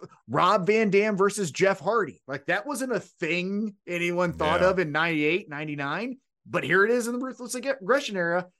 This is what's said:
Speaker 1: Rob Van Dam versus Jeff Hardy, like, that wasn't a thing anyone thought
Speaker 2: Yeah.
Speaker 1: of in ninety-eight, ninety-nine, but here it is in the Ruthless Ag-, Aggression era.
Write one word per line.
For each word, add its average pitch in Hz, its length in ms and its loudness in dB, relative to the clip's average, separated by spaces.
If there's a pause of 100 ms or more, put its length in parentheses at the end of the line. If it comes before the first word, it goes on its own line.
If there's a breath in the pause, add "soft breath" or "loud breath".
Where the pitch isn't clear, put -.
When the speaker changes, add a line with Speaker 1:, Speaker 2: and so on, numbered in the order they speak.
(280 soft breath)
Speaker 1:
Rob 175 380 4
Van 214 240 4
Dam 202 260 4
versus 196 360 0
Jeff 190 260 2
Hardy, 185 480 -2
like, 131 200 -10
that 196 200 -2
wasn't 254 260 -4
a 202 80 0
thing 190 760 -4 (100)
anyone 175 460 0
thought 165 300 2
Speaker 2:
Yeah. 185 80 6
Speaker 1:
of 185 100 0
in 156 100 0
ninety-eight, 160 580 0
ninety-nine, 151 680 -6 (260)
but 127 200 -4
here 180 200 4
it 226 60 0
is 240 160 2
in 240 100 -4
the 247 80 -6
Ruthless 247 300 -10
Ag-, 254 140 -6 (120)
Aggression 233 360 0
era. 175 320 0 (120)